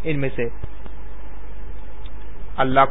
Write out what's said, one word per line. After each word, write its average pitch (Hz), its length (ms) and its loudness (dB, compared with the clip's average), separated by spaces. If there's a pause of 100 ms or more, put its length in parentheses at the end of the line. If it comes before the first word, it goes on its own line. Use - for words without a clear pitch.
ان 151 180 0
میں 135 160 0
سے۔ 117 120 0 (2000)
اللہ 135 240 4 (100)